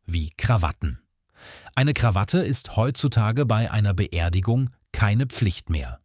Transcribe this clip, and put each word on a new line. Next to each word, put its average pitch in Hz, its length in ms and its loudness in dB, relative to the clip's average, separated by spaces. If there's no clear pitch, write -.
wie 82 320 -4
Krawatten. 82 640 -2
Eine 135 180 2
Krawatte 98 460 2
ist - 360 -4
heutzutage 120 720 0
bei 110 260 0
einer 104 220 2
Beerdigung 92 760 0
keine 110 340 0
Pflicht - 440 -2
mehr. 65 360 -4